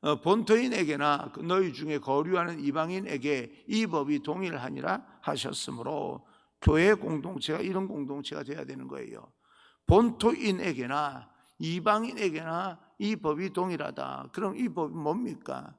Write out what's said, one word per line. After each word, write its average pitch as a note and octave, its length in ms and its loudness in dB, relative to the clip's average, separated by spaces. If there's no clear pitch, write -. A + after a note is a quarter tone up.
어, D3+ 180 2
"본토인에게나 F3+ 1120 4
그 C#3 80 -10
너희 F3 320 2
중에 D3+ 260 -4
거류하는 E3 600 0
이방인에게 D3 1040 -2
이 A3 200 2
법이 D3 360 0
동일하니라 D#3 840 -4
하셨으므로." C3+ 1040 -6
교회 E3 340 6
공동체가 D#3 680 -4
이런 F#3+ 280 -2
공동체가 C#3+ 540 -6
돼야 C#3+ 220 -8
되는 - 240 -12
거예요. A#1 440 -12
본토인에게나 D#3+ 1400 2
이방인에게나 F3 1200 -2
이 G#3 180 0
법이 E3 360 -2
동일하다. C#3+ 800 -4
그럼 G3 240 -4
이 B3 120 -2
법이 D#3 260 -4
뭡니까? D#3+ 840 -4